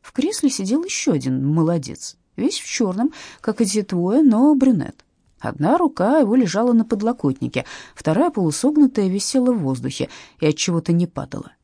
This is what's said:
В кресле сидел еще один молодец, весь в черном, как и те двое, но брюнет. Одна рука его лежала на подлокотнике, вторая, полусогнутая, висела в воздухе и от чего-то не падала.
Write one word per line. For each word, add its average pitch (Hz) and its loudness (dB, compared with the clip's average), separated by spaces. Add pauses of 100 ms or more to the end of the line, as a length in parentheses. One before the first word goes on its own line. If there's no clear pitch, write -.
В - -20
кресле 320 -2
сидел 254 -2
еще 370 -4
один 131 -2
молодец, 160 -2 (180)
весь 269 -4
в - -16
черном, 220 -2 (300)
как 220 -4
и 226 2
те 202 -2
двое, 190 0
но 269 6
брюнет. 254 0 (340)
Одна 151 0
рука 277 2
его 226 2
лежала 233 2
на 226 4
подлокотнике, 208 -2 (300)
вторая, 247 0
полусогнутая, 240 2
висела 247 0
в 226 0
воздухе 131 -4 (320)
и - 0
от 147 2
чего-то 170 -2
не 170 2
падала. - -10 (120)